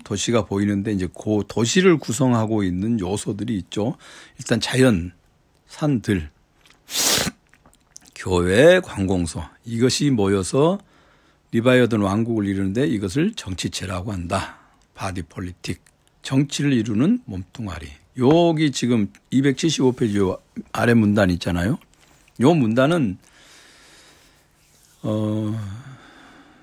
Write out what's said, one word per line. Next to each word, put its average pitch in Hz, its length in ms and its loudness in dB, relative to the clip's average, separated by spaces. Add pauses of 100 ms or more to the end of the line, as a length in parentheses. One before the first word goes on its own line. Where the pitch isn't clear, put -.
도시가 107 400 -2
보이는데, 101 480 -2
이제 90 160 -2
그 107 400 -2
도시를 165 500 2
구성하고 113 640 0
있는 95 380 -2
요소들이 104 580 -4
있죠. 107 380 -4 (420)
일단 117 220 0
자연, 113 500 2 (560)
산들, 104 640 -2 (1800)
교회, 95 640 4
관공서, 92 720 -4 (140)
이것이 120 460 0
모여서 120 680 2 (720)
리바이어든 117 500 2
왕국을 107 460 0
이루는데, 98 400 -2
이것을 120 480 -2
정치체라고 95 800 -8
한다. 90 460 -6 (360)
바디 92 280 -8
폴리틱, - 580 -12 (420)
정치를 139 520 -2
이루는 120 500 0
몸뚱아리. 92 640 -12 (300)
여기 156 520 4
지금 120 400 0 (200)
이백칠십오 135 640 2
페이지 107 260 0
요 95 200 0 (320)
아래 117 240 2
문단 104 360 4
있잖아요. 87 500 0 (600)
요 151 140 6
문단은, 131 640 2 (1900)
어, 107 540 -2 (1040)